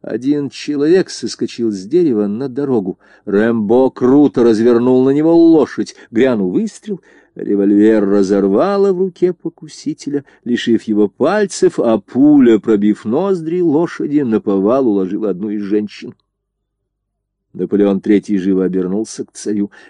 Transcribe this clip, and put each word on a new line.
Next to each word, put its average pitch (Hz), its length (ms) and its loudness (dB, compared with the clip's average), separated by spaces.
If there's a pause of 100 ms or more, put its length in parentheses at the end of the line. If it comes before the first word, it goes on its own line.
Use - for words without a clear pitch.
Один 135 480 -4
человек 147 600 -2
соскочил 117 640 -6
с 95 120 -8
дерева 120 440 0
на 113 200 -6
дорогу. 120 500 -4 (280)
Рэмбо 113 640 0
круто 135 540 2
развернул 120 600 2
на 131 60 2
него 156 260 2
лошадь. 160 600 2 (140)
Грянул 110 420 0
выстрел. 202 500 -6 (380)
Револьвер 101 680 2
разорвало 101 840 0
в 180 80 -4
руке 180 340 -2
покусителя, 147 920 -10 (180)
лишив 117 400 0
его 104 240 0
пальцев, 185 720 -2
а 180 180 2
пуля, 127 600 4
пробив 104 460 0
ноздри 170 560 -2
лошади, 151 600 -2
наповал 110 680 0
уложила 101 420 -2
одну 95 200 -6
из 104 120 -6
женщин. 107 540 -6 (1400)
Наполеон 98 480 0
Третий 104 360 0
живо 95 280 0
обернулся 92 600 -6
к - 60 -20
царю. 104 400 -6 (180)